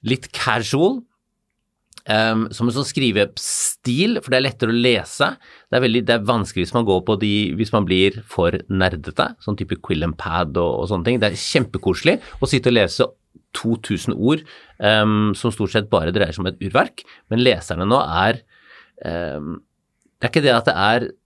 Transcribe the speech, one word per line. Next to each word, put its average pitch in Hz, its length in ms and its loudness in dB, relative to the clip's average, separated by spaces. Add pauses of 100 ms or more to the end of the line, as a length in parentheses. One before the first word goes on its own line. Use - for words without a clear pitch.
litt 123 320 -2
casual, 135 640 0 (1080)
ehm, 110 420 2
som 113 140 -2
en 117 80 0
sånn 139 140 -2
skrivestil, 123 1300 0
for - 120 -8
det 127 60 4
er 135 80 0
lettere 117 260 -2
å 120 80 2
lese. 123 480 2 (400)
Det - 80 2
er 127 80 2
veldig, 117 240 2
det 117 60 4
er 104 100 -2
vanskelig 101 400 0
hvis - 80 -12
man 120 160 2
går 92 160 4
på 107 160 0
de, 104 100 0 (220)
hvis 107 180 -2
man 104 140 2
blir 92 400 4
for 87 320 0 (100)
nerdete, 90 680 -2
sånn 104 200 -6
type 92 280 -6
Quill 80 160 -2
and 82 160 -4
Pad 82 400 -4
og, 73 240 0
og 87 80 -4
sånne 90 160 -2
ting. 117 160 0
Det 104 80 2
er - 80 -8
kjempekoselig - 800 0 (240)
å 135 80 -2
sitte 123 240 2
og 117 40 6
lese 101 280 2 (480)
to 113 220 -2 (100)
tusen - 320 -2
ord, 143 240 0 (380)
ehm, 107 560 2
som 113 180 -2
stort 104 160 -2
sett 104 200 -2
bare 85 200 2
dreier 98 240 0
seg 101 80 -6
om 92 80 -2
et - 80 -14
urverk, 123 460 -2 (260)
men 117 160 2
leserne 90 400 0
nå 123 160 2
er, 95 400 0 (640)
ehm, 80 540 -8 (600)
det 131 60 -4
er - 20 -4
ikke 151 140 2
det 135 100 6
at 117 140 2
det 82 100 2
er 110 260 2 (220)